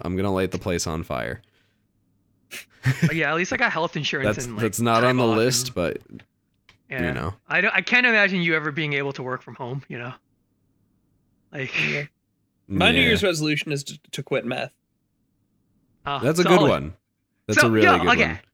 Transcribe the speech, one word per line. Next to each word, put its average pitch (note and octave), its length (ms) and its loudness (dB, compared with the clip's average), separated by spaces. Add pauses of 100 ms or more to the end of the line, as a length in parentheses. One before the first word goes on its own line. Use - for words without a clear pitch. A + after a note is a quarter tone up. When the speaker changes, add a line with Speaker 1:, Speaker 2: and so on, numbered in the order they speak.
Speaker 1:
I'm F2+ 140 -4
gonna F#2+ 180 -2
light F#2 180 0
the F2+ 60 -4
place F2 300 -2
on D#2+ 160 -4
fire. B1 380 -8 (1500)
Speaker 2:
Oh, D3 240 2
yeah, D#3 180 0
at D#3 60 0
least F3 180 -2
I B3 40 -2
got A#3+ 140 2
health E3 240 -2
insurance C3+ 420 -2
Speaker 1:
That's, C3+ 100 -8
Speaker 2:
and, A#2 80 -10
like, A2 80 -2
Speaker 1:
that's G#2+ 160 -2
not A#2 240 4
on B2 60 4
Speaker 2:
time B2+ 80 2
Speaker 1:
the B2+ 100 2
Speaker 2:
off A2 100 4
Speaker 1:
list, B2 300 2
Speaker 2:
and - 80 -10
Speaker 1:
but, E2 220 -2 (920)
Speaker 2:
Yeah. B2 180 -4
Speaker 1:
you B2 60 -2
know. E2+ 200 -6 (140)
Speaker 2:
I E3 140 0
don't, G3+ 120 0
I F#3+ 80 0
can't B3 240 2
imagine G3+ 360 2
you E3 140 0
ever D#3 160 -2
being D3 220 -4
able C#3 200 -2
to C3+ 100 -10
work B2+ 180 -6
from A#2 140 -18
home, C3 320 -10
you C#3 100 -10
know? A#2+ 160 -12 (1400)
Like, C3+ 200 -8 (180)
Speaker 3:
Yeah. D3 140 -4 (640)
My E3+ 240 2
New B3+ 100 2
Speaker 1:
Yeah. B3 80 2
Speaker 3:
Year's G#3+ 140 2
resolution D3+ 480 -2
is C#3 140 -6
to, - 140 -16 (120)
to D3 120 -8
quit A#2 220 -2
meth. B2 280 -6 (1300)
Speaker 2:
ah, C#3+ 140 -4
Speaker 1:
That's E3 200 0
a F3+ 40 6
Speaker 2:
solid. F#3 160 6
Speaker 1:
good F#3 100 6
one. D#2 240 -2 (540)
That's A2 140 2
Speaker 2:
So, - 60 6
Speaker 1:
a - 40 4
really G#2+ 140 6
Speaker 2:
yo, - 140 6
Speaker 1:
good - 100 0
Speaker 2:
okay. - 180 4
Speaker 1:
one. - 120 -8 (140)